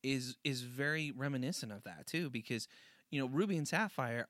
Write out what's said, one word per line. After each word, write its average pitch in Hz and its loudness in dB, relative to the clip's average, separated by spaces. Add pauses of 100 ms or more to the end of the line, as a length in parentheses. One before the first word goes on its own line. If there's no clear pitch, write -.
is, 127 0
is 127 0
very 143 0
reminiscent 135 -2
of 101 -10
that 85 -12
too, 160 0
because, 117 -4 (440)
you 143 2
know, 131 2
Ruby 180 4
and 151 0
Sapphire 127 0